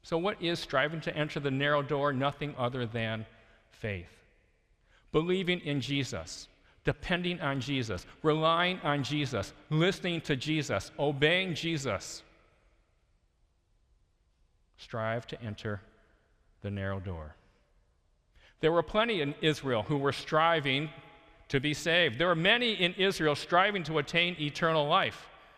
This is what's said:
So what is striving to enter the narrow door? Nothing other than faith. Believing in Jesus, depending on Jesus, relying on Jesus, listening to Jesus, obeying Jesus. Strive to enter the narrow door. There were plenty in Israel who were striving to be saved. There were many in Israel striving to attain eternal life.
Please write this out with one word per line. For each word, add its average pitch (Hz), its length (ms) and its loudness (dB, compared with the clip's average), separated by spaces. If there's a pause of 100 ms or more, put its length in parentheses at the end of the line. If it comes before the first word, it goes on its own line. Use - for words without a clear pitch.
So - 160 -2
what 185 240 -2
is 170 160 0
striving 151 440 0
to - 140 -6
enter 151 240 -2
the 143 100 -2
narrow 143 300 2
door? 143 320 0
Nothing 143 440 -2
other 123 280 -2
than 110 400 -4 (460)
faith. 92 520 -8 (920)
Believing 180 480 0
in 143 200 -2
Jesus, 123 680 -6 (360)
depending 175 560 -2
on 139 220 -2
Jesus, 113 420 -2 (180)
relying 165 580 2
on 143 220 2
Jesus, 127 520 -2 (160)
listening 170 500 2
to 156 160 -2
Jesus, 139 640 -2
obeying 156 560 2
Jesus. 139 680 -4 (2500)
Strive 113 520 -6
to - 120 -12
enter 104 400 -6 (800)
the 101 100 -8
narrow 98 300 -4
door. 87 340 -10 (1300)
There 160 120 2
were 170 100 4
plenty 214 400 0
in 143 180 -2
Israel 135 440 0
who 151 120 0
were 139 160 2
striving 156 760 2 (580)
to 139 120 2
be 147 120 0
saved. 160 460 2
There 165 80 4
were 180 80 4
many 220 380 4
in 180 220 0
Israel 180 400 2
striving 185 500 2
to 156 140 0
attain 170 400 2
eternal 156 480 2
life. 156 420 0 (300)